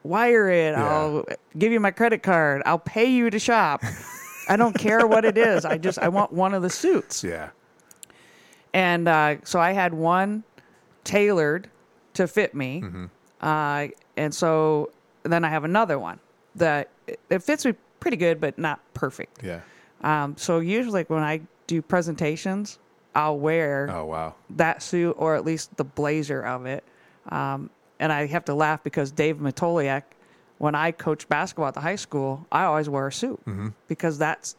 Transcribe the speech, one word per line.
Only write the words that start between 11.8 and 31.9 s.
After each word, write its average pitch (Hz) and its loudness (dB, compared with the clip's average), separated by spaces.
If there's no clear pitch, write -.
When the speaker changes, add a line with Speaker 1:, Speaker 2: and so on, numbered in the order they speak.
Speaker 1:
to 185 0
fit - 0
me. 139 -6
Speaker 2:
Mm-hmm. 90 -10
Speaker 1:
Uh, 147 -2
and 147 -2
so 156 2
then 170 0
I 156 2
have 156 -2
another 170 0
one 87 -10
that 151 0
it, - -10
it 185 2
fits 294 0
me 233 2
pretty 262 -2
good, 165 2
but 151 -4
not 151 -4
perfect. - -8
Speaker 2:
Yeah. 85 -8
Speaker 1:
Um, 147 0
so 170 0
usually, 214 -2
like, - -6
when 160 0
I 156 -2
do 165 -2
presentations, 170 -2
I'll 151 0
wear 143 0
Speaker 2:
Oh, 82 -6
wow. 80 -6
Speaker 1:
that 165 0
suit 175 -2
or 160 2
at 127 -2
least 160 -6
the 143 -2
blazer 147 -4
of 127 -6
it. 131 -8
Um, 139 -4
and 156 0
I 147 0
have 156 -4
to 147 -2
laugh 151 0
because 143 -2
Dave 156 0
Matoliak, 143 0
when 147 0
I 160 0
coached - -4
basketball 156 -2
at 131 -4
the - -8
high 170 -2